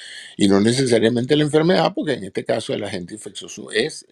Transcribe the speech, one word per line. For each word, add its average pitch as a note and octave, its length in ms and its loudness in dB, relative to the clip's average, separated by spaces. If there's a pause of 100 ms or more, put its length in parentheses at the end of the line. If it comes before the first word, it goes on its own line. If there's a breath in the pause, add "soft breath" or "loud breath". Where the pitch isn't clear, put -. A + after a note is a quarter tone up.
(360 loud breath)
y G2+ 120 4
no G2 120 6
necesariamente A#2+ 760 2
la D3+ 60 4
enfermedad, E3 520 2
porque E3 200 -4
en G#2 100 -8
este A2 200 -8
caso A#2 280 -4
el G#2+ 120 -4
agente F#2+ 300 -8
infeccioso F#2 560 -16
es D3 420 -4